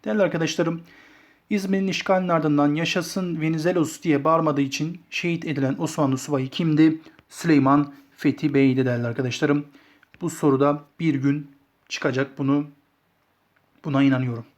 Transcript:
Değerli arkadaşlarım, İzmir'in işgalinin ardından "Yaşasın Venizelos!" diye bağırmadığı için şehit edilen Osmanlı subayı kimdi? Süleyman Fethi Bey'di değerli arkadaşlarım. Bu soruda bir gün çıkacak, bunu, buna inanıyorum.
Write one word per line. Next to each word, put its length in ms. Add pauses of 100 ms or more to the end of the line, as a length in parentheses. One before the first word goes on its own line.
Değerli 180
arkadaşlarım, 600 (680)
İzmir'in 380
işgalinin 400
ardından 460
"Yaşasın 680
Venizelos!" 600
diye 220
bağırmadığı 360
için 400 (100)
şehit 340
edilen 340
Osmanlı 400
subayı 320
kimdi? 500 (280)
Süleyman 640 (220)
Fethi 380
Bey'di 320
değerli 200
arkadaşlarım. 600 (540)
Bu 100
soruda 520 (180)
bir 140
gün 360 (380)
çıkacak, 500
bunu, 280 (1160)
buna 180
inanıyorum. 420 (140)